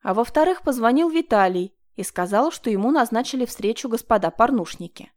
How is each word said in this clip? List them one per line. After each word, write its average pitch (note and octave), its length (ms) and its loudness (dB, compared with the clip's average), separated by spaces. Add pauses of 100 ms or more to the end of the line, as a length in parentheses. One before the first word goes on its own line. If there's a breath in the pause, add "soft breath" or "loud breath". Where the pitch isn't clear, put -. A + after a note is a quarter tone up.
А F#3+ 120 -4
во-вторых, D4+ 500 0
позвонил C4 460 2
Виталий G3 640 0 (220)
и G3 80 -10
сказал, G3+ 480 -2
что - 180 -6
ему G#3+ 220 0
назначили B3+ 540 0
встречу A#3 420 -6
господа G#3+ 440 0
порнушники. A3+ 840 -2